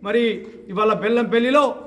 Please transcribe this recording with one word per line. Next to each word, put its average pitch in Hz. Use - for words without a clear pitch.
మరి 214
ఇవాళ 214
బెల్లంపల్లిలో 233